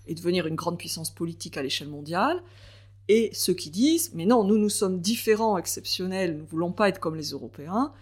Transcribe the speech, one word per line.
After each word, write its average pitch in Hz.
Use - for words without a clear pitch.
et 165
devenir 175
une 160
grande 170
puissance -
politique 165
à 147
l'échelle 143
mondiale », 170
et 220
ceux -
qui -
disent « 294
mais 165
non, 233
nous, 208
nous 208
sommes 185
différents, 220
exceptionnels, 185
nous 156
voulons 170
pas 208
être 190
comme 160
les 156
Européens, 165